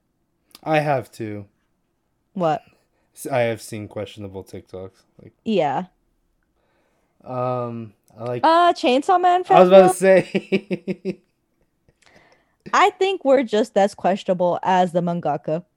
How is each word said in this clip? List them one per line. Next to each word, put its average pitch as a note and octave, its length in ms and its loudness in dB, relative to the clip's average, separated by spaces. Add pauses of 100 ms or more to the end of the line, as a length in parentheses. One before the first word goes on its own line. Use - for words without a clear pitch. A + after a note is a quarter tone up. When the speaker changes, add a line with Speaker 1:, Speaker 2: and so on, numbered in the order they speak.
(640)
Speaker 1:
I D#3 160 0
have C#3+ 320 -4
too. G#2 340 -12 (880)
Speaker 2:
What? E3 280 -2 (540)
Speaker 1:
S-, - 120 -16
I C3+ 140 -2
have A#2 200 -4
seen G#2+ 260 -14
questionable G2 560 -14
TikToks. F#2+ 600 -18 (180)
Like - 120 -20 (100)
Speaker 2:
Yeah. E3+ 420 -2 (1400)
Speaker 1:
Um, B2 720 -8 (240)
I A2+ 60 -14
like B2 200 -8
Speaker 2:
Uh, E4+ 300 2
Chainsaw D4 480 0
Man F4+ 280 2
Speaker 1:
I F#4+ 100 6
was F#3 100 8
about F#3 260 8
to F#3 100 -2
Speaker 2:
fandom? F#3+ 260 4 (720)
Speaker 1:
say. F#3+ 220 -10
<laughs> - 1500 -18
Speaker 2:
I D#4+ 180 4
think F#4+ 320 -4
we're C4+ 200 4
just G#3+ 340 -2
as G3+ 180 2
questionable F3+ 680 -2
as F3+ 280 2
the E3+ 100 0
mangaka. F3 640 -4 (140)